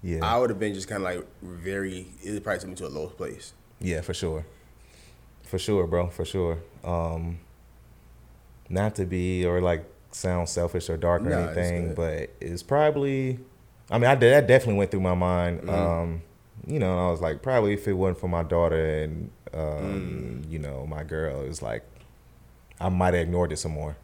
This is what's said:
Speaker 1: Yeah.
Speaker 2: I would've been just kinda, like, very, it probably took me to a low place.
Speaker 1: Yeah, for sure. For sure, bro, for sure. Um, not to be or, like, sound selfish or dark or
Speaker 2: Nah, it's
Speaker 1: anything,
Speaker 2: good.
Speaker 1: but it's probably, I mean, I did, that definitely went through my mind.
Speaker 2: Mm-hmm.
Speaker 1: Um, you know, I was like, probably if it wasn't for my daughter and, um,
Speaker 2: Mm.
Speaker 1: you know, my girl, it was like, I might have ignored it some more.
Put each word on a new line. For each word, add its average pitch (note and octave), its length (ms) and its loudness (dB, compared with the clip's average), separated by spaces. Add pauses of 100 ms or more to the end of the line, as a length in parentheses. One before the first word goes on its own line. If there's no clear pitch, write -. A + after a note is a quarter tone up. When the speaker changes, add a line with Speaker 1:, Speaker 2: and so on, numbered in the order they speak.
Speaker 1:
Yeah. F2 200 -4
Speaker 2:
I A2+ 160 2
would've A2+ 200 2
been G#2 160 -2
just F#2+ 120 -8
kinda, G2+ 160 -6
like, F2+ 240 -4 (160)
very, F2+ 640 -6 (140)
it G2+ 220 -6
probably F#2+ 160 -2
took F#2+ 80 -12
me F2+ 80 -12
to F#2 100 -10
a - 20 -8
low D2+ 200 -8
place. - 460 -12 (260)
Speaker 1:
Yeah, E2 220 -2
for F2 120 -8
sure. D#2 300 -4 (1000)
For - 140 -4
sure, F#2+ 280 2
bro, F2 220 0
for F2 180 -6
sure. E2+ 320 -2 (260)
Um, E2+ 540 -4 (1300)
not G2+ 280 0
to G2 100 0
be F2+ 380 0
or, F2 160 4
like, F2 240 2 (280)
sound F2 360 -2
selfish F2 400 -2
or E2 80 -2
dark F2 260 2
or F2 80 0
Speaker 2:
Nah, E2+ 180 0
it's D#2+ 100 -4
Speaker 1:
anything, F2 300 0
Speaker 2:
good. D#2+ 80 -4
Speaker 1:
but D#2+ 340 -2 (100)
it's F2 220 -8
probably, C#3 760 0 (520)
I A2+ 80 2
mean, A#2+ 120 6
I C#3 40 8
did, A#2+ 180 10
that C#3 140 10
definitely B2 320 6
went G2 120 2
through G2 100 0
my F2+ 140 4
mind. F2 480 2
Speaker 2:
Mm-hmm. E2+ 80 -6
Speaker 1:
Um, E2+ 520 0 (440)
you D3+ 120 -2
know, F2+ 300 2
I - 20 4
was D#2+ 100 0
like, D#2+ 220 -2
probably A2+ 320 4
if G2+ 140 -4
it G2+ 60 2
wasn't F#2 260 2
for F2+ 80 -4
my E2+ 140 0
daughter D#2+ 600 2
and, D#2 280 -6 (220)
um, D2 960 -6
Speaker 2:
Mm. D#2+ 40 -12
Speaker 1:
you D#2+ 80 -6
know, C#2 280 -8
my D2+ 180 -8
girl, D#2 380 -4
it C#2+ 60 -6
was D#2+ 140 -10
like, A1+ 200 -6 (1000)
I F2+ 80 -2
might F2+ 260 2
have E2+ 100 2
ignored F2 280 0
it D2+ 60 -4
some E2 140 -6
more. D2+ 320 -8